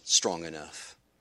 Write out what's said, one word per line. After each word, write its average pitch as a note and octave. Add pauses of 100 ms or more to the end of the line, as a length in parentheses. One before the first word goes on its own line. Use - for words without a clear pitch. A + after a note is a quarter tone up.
strong F2
enough. D#2 (260)